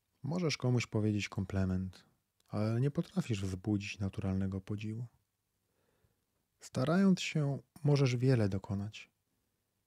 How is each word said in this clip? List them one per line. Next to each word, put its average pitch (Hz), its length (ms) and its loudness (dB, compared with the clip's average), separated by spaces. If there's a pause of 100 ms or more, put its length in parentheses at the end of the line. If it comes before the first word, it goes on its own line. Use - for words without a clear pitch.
(240)
Możesz 160 340 -2
komuś 123 300 2
powiedzieć 104 420 0
komplement, 92 760 -2 (420)
ale 110 340 -2
nie 143 100 0
potrafisz 139 500 -4
wzbudzić 98 580 -4
naturalnego 95 600 -4
podziwu. 107 440 -8 (1500)
Starając 180 640 2
się, 143 380 0 (240)
możesz 139 320 4
wiele 120 340 4
dokonać. 101 600 -4 (760)